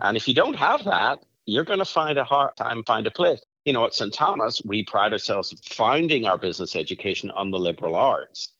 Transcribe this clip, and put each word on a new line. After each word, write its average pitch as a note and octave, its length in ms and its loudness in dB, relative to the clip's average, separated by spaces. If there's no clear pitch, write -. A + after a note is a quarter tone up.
And G#2 160 0
if - 120 -4
you B2 60 2
don't D4+ 200 4
have A3 300 2
that, - 400 0
you're G#3 180 0
gonna F#3+ 200 0
find D3+ 340 0
a C3 60 2
hard C#3 320 2
time A#2 280 -4
find A2 240 0
a - 20 -4
place. F3 300 2
You C#3+ 80 2
know, A#2 120 2
at - 100 0
Saint G#2 200 -4
Thomas, D3 500 0
we G#2+ 200 -2
pride G#2 280 2
ourselves G2+ 400 -2
finding C#3 600 2
our F#2 120 4
business F2 380 -4
education F#2 560 -4
on G2 180 -4
the F#2+ 80 -2
liberal F2 380 -2
arts. G#2 640 0